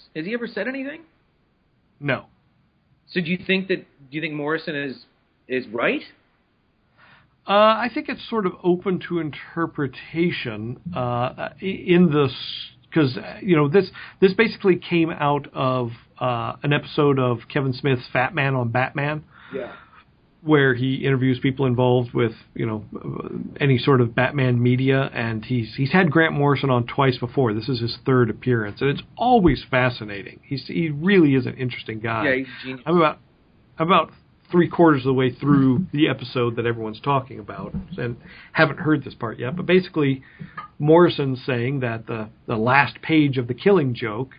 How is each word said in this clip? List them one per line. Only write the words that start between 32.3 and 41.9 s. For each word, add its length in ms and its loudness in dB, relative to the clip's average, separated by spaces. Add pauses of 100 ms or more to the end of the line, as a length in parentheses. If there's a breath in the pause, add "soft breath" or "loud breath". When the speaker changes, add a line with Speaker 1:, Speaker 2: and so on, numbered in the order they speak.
Speaker 1:
he's 100 -4
a 180 -16
genius. 220 -12
Speaker 2:
I'm 120 2
about, 200 4 (640)
I'm 80 0
about 240 2 (400)
three 180 4
quarters 320 4
of 40 -6
the 80 2
way 200 2
through 580 4
the 180 2
episode 480 -4
that 100 -2
everyone's 340 -6
talking 380 -2
about, 340 -12 (240)
and 180 -6 (360 loud breath)
haven't 260 2
heard 260 0
this 120 -14
part 240 -10
yet. 160 -6
But 100 -8
basically, 560 2 (560 loud breath)
Morrison's 640 4
saying 360 -2
that 260 -6